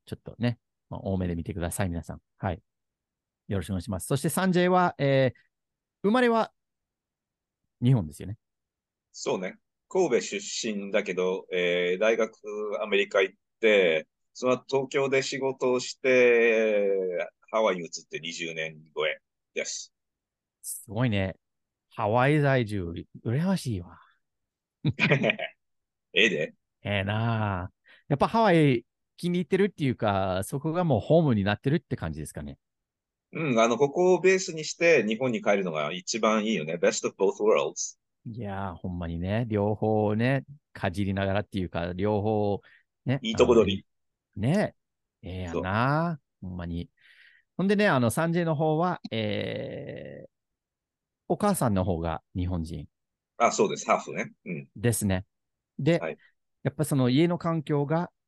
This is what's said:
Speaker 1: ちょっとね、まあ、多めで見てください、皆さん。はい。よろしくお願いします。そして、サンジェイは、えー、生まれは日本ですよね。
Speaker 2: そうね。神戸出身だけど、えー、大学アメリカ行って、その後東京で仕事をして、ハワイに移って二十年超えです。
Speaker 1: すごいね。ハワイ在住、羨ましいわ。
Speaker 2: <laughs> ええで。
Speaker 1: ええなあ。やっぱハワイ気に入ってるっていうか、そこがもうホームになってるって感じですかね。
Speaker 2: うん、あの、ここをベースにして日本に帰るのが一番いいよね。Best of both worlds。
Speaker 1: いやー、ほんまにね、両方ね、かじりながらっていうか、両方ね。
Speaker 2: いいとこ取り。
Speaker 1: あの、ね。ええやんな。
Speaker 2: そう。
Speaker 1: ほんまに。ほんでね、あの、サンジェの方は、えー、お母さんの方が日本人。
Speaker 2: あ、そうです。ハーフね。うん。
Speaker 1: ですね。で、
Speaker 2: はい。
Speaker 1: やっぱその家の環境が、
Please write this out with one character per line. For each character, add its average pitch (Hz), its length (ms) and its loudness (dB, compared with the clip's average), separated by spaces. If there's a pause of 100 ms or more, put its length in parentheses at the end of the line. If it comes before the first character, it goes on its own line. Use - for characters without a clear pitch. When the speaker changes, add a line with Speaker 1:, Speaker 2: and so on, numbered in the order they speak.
Speaker 1:
ち - 80 -14
ょ - 40 -10
っ - 60 -20
と - 160 -18
ね、 120 180 -2 (300)
ま 92 80 -12
あ、 - 60 -12
多 95 140 -2
め 92 120 -2
で 87 80 -4
見 85 80 -6
て 107 100 -8
く 92 60 -8
だ 87 100 -4
さ 101 140 -4
い、 90 60 -2
皆 82 120 -6
さ 80 120 -12
ん。 78 60 -18 (180)
は 101 120 -4
い。 82 100 -6 (840)
よ 101 120 -4
ろ 90 40 -4
し 82 60 -10
く - 20 -6
お 98 40 -4
願 92 40 -2
い 87 40 -8
し - 100 -10
ま 92 80 -6
す。 - 80 -12
そ 143 80 0
し 135 60 -4
て、 165 80 -2
サ 185 160 0
ン 185 40 2
ジ 180 80 2
ェ 180 60 4
イ 180 40 4
は、 180 300 2
え 135 340 2
ー、 - 60 -16 (640)
生 196 80 2
ま 247 120 4
れ 240 60 4
は 226 220 2 (1300)
日 123 120 4
本 101 160 2
で 73 60 -18
す - 80 -16
よ - 40 -12
ね。 107 100 -10 (760)
Speaker 2:
そ - 240 -4
う - 20 -2
ね。 92 200 -8 (300)
神 185 220 2
戸 110 120 4
出 104 520 -6
身 98 160 -8
だ 101 140 0
け 98 100 -4
ど、 92 380 -2
え 90 460 0
ー、 - 20 0
大 110 160 2
学 110 200 -2 (460)
ア 110 60 -6
メ 101 100 2
リ 101 100 0
カ 101 140 2
行 98 100 -2
っ - 20 -20 (260)
て、 92 480 4 (240)
そ - 160 -4
の 127 60 4
後 123 120 -6
東 135 220 -2
京 139 200 0
で 135 140 2
仕 139 160 -6
事 131 320 -2
を 123 80 2
し - 220 -10
て、 110 1300 4 (220)
ハ 110 100 2
ワ 104 100 4
イ 92 60 -2
に 85 40 -8
移 82 40 -10
っ - 20 -10 (200)
て 78 120 -10
二 82 120 -10
十 85 220 -8
年 80 220 -8 (180)
超 78 140 -2
え 76 100 -6 (360)
で 76 100 -4
す。 - 280 -12 (720)
Speaker 1:
す - 240 -12
ご 107 180 -4
い 123 60 2
ね。 95 240 0 (540)
ハ 110 200 -4
ワ 123 200 4
イ 151 100 4
在 135 260 4
住、 95 300 -6 (320)
羨 131 180 0
ま 190 120 0
し 127 180 -4
い 92 60 -6
わ。 87 180 -16 (840)
Speaker 2:
<laughs> 147 100 0 (1200)
え 101 120 4
え 110 40 4
で。 78 240 -4 (300)
Speaker 1:
え 101 140 -2
え 95 60 -2
な 107 600 -2
あ。 90 80 -12 (340)
や 151 80 0
っ 135 40 0
ぱ 196 100 2
ハ 226 140 0
ワ 208 100 6
イ 147 340 4 (300)
気 175 140 -4
に 175 100 0
入 - 20 0
っ - 40 -6
て 190 120 0
る 190 60 4
っ 208 60 0
て - 120 -10
い 139 60 2
う 117 80 0
か、 98 480 0
そ 139 160 -8
こ 160 120 -4
が 180 120 0
も 156 140 4
う - 20 -4
ホ 160 220 4
ー - 20 -
ム 135 100 4
に 104 80 2
な 101 120 2
っ - 60 -6
て - 100 -2
る 165 80 2
っ - 20 -20
て - 160 -8
感 82 160 -6
じ 73 80 -10
で 73 60 -10
す - 60 -16
か 76 120 -10
ね。 71 120 -12 (760)
Speaker 2:
う 147 220 -2
ん、 110 40 2
あ 113 80 6
の、 117 100 2
こ 139 140 2
こ 180 240 4
を 175 60 2
ベ 190 160 6
ー - 20 2
ス 185 160 -8
に 156 100 -8
し - 120 -10
て 165 280 4
日 107 140 -2
本 127 140 -2
に 107 100 -4
帰 101 140 2
る 98 80 0
の 87 80 -4
が 76 200 -2
一 92 280 -8
番 107 240 2
い 110 60 0
い 110 40 0
よ 78 100 -2
ね。 80 100 -4
Best 98 340 0
of - 100 -14
both 98 240 0
worlds。 85 560 0 (280)
Speaker 1:
い 120 120 -12
や 98 360 -8
ー、 - 20 -
ほ 95 120 -10
ん 90 80 -6
ま 87 120 -6
に 85 100 -6
ね、 104 300 -2
両 104 260 2
方 107 400 2
ね、 127 300 0 (280)
か 98 200 -4
じ 98 120 -2
り 95 100 -2
な 98 120 -2
が 98 60 -2
ら 101 80 0
っ 101 40 -4
て - 140 -8
い 92 60 -2
う 85 40 -4
か、 85 280 -6
両 101 260 0
方 104 380 0 (460)
ね。 135 160 0
Speaker 2:
い 113 100 -4
い - 20 -4
と 123 100 6
こ 123 120 6
取 98 220 4
り。 - 80 -20 (500)
Speaker 1:
あ - 20 -14
の、 98 80 -2
ね。 180 300 0 (460)
え 90 80 -12
え 92 100 -8
や 87 140 -8
ん 85 80 -2
な。 143 580 0 (200)
Speaker 2:
そ 95 60 -12
う。 92 40 -10
Speaker 1:
ほ 90 40 -10
ん - 20 -8
ま 87 100 -8
に。 85 220 -6 (680)
ほ 175 80 -2
ん - 40 2
で 208 80 2
ね、 208 120 4
あ 143 120 4
の、 120 80 4
サ 160 180 0
ン 170 60 0
ジ 165 60 0
ェ 175 80 2
の 165 80 0
方 156 240 0
は、 175 320 -2
え 113 1120 -6
ー、 - 40 -20 (1000)
お 175 80 0
母 208 180 2
さ 135 140 2
ん 104 60 0
の 92 100 2
方 90 160 -2
が 82 220 -4 (120)
日 92 120 -2
本 87 180 -2
人。 78 240 -10 (480)
Speaker 2:
あ、 117 160 4
そ 110 140 2
う - 20 2
で - 80 -6
す。 - 80 -10
ハ 104 120 4
ー - 40 0
フ - 140 -12
ね。 - 180 -8 (140)
う 101 40 -8
ん。 73 240 -10
Speaker 1:
で 110 200 0
す - 100 -4
ね。 95 220 -2 (520)
で、 165 200 2
Speaker 2:
は 80 120 -6
い。 - 60 -10 (460)
Speaker 1:
や 139 80 -2
っ - 40 -10
ぱ 156 120 -2
そ 151 100 0
の 127 140 2
家 151 180 4
の 175 80 -2
環 165 260 -4
境 143 220 -2
が、 160 260 -2 (180)